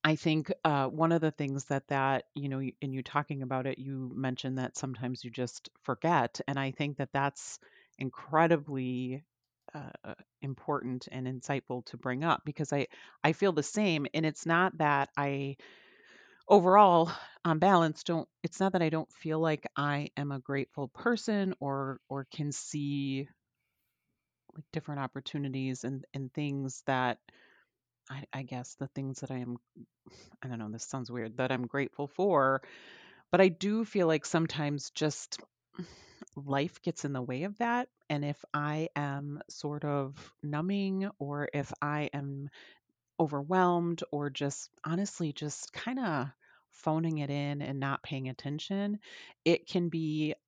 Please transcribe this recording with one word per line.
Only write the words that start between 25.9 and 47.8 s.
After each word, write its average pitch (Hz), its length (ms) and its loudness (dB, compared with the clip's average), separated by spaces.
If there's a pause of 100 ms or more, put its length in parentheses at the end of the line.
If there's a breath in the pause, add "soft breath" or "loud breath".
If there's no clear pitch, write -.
and 135 200 -8
things 139 520 -4
that 127 340 0 (880 soft breath)
I, 139 240 -10
I 135 100 -6
guess 123 320 -10
the 139 120 -8
things 135 340 -6
that 135 100 -8
I 131 80 -4
am, 120 180 -6 (840 loud breath)
I 131 60 -10
don't 117 100 -6
know, 107 120 -6
this 113 140 -10
sounds 120 260 -8
weird, 117 260 -6
that 127 140 0
I'm 123 160 -2
grateful 139 400 -4
for, 139 560 2 (680 loud breath)
but 180 100 6
I 190 80 10
do 208 360 0
feel 185 220 2
like 156 180 4
sometimes 147 640 0
just - 480 -2 (340)
<sighs> - 640 -16
life 143 440 -2
gets - 240 -4
in 143 80 -2
the 127 100 -2
way 127 200 -4
of 208 160 -8
that, 240 300 0 (200)
and 147 160 0
if 147 180 -6 (100)
I 151 420 -2
am 143 540 -4
sort 147 360 -6
of 143 480 -4 (100)
numbing 190 640 -2 (100)
or 143 340 -4
if 143 280 -4
I 147 320 -2
am 139 360 -6 (720 loud breath)
overwhelmed 170 920 2
or 147 180 -2
just, 139 420 -4 (120)
honestly, 170 500 -2
just - 400 -8
kinda 190 600 -2 (340 soft breath)
phoning 160 500 0
it 139 100 -4
in 143 320 -2
and 139 180 -4
not 139 240 -2